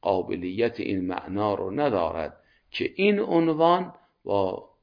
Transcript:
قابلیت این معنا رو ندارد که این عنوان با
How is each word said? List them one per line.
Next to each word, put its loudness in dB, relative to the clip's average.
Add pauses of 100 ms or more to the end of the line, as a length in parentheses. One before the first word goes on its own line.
قابلیت -2
این -4
معنا -2
رو -4
ندارد 0 (340)
که -4
این 4
عنوان 2 (300)
با -2 (140)